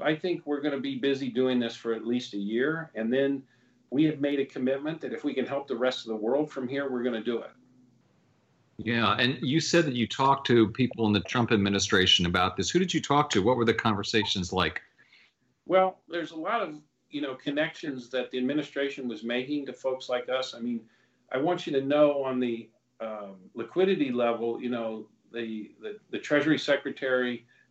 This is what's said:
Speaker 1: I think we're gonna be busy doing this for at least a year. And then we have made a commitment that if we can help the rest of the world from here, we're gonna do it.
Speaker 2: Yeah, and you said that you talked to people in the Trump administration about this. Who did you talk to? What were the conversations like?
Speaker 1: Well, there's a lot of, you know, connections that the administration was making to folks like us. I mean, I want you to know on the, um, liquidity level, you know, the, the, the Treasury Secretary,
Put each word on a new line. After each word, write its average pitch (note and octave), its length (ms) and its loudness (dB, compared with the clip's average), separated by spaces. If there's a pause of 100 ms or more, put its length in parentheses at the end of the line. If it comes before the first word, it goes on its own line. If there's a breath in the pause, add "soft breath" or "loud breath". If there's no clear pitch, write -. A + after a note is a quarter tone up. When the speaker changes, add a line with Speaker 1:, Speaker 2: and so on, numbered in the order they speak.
Speaker 1:
I D#3 140 2
think E3+ 300 -4
we're C#3+ 160 -2
gonna C#3 180 -2
be C3+ 180 -4
busy C3+ 320 -2
doing B2+ 300 2
this A#2 160 -2
for A#2 180 -4
at A2 120 -8
least B2 280 -2
a G#2 40 -4
year. C3 580 -2
And A2+ 160 -2
then C#3 320 0 (460 soft breath)
we C#3 160 2
have C#3+ 160 0
made C#3+ 180 0
a C3+ 60 0
commitment C#3 560 -4
that B2+ 120 -6
if - 100 -6
we C#3+ 100 -2
can B2 120 -2
help A2 220 -4
the B2 80 -4
rest B2+ 300 -2
of A2+ 40 -6
the A2 60 -4
world C3 360 0
from B2+ 160 -6
here, C#3 220 -4
we're B2 140 -2
gonna A2+ 200 -2
do A#2 160 -2
it. - 120 -12 (1300)
Speaker 2:
Yeah, A2 420 2
and B2+ 220 2
you C3 180 2
said E3+ 260 4
that C3+ 80 -2
you A#2+ 140 0
talked C#3 400 2
to A#2 220 8
people A#2 360 0
in G#2 80 4
the G2+ 60 4
Trump A#2 320 0
administration G2 720 4
about F2+ 320 2
this. F#2 120 -2
Who F3 100 4
did F3+ 140 0
you D#3 80 0
talk C#3+ 300 2
to? G2 120 4
What B2 140 4
were A#2 80 2
the A2+ 80 6
conversations G2+ 800 0
like? F2 300 0 (840 soft breath)
Speaker 1:
Well, F#3 320 4 (100)
there's D#3+ 220 -6
a E3 40 -14
lot G3+ 260 -2
of, D#3 140 -6 (360)
you C#3+ 100 -6
know, C3+ 140 -6
connections C#3+ 720 -6
that B2 220 -4
the C3 80 -4
administration C#3 680 -2
was A2 160 -8
making C3 440 -4
to B2+ 60 -8
folks C3 360 -4
like B2 200 -2
us. B2+ 260 -4
I A#2 40 -12
mean, A#2 220 -4 (500 soft breath)
I C3 60 -2
want F3 300 0
you D#3 60 -2
to C3+ 80 2
know C#3+ 420 4
on C3 160 -2
the, A#2 300 -2 (300)
um, G#2 360 -10 (180)
liquidity D3+ 580 0
level, A#2 480 0
you B2 100 -4
know, A2 360 -4 (260)
the, A2 400 -8 (100)
the, G#2+ 180 -10 (100)
the D3+ 80 -6
Treasury D3 400 2
Secretary, B2+ 880 -2 (260 soft breath)